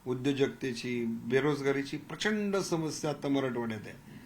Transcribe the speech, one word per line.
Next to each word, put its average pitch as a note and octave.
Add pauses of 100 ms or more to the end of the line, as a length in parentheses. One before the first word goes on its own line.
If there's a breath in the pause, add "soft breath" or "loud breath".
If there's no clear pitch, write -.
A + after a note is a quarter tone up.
उद्योजकतेची, B2+
बेरोजगारीची C3+
प्रचंड G3+
समस्या D#3+
आता C#3+
मराठवाड्यात A#2+
आहे. - (120)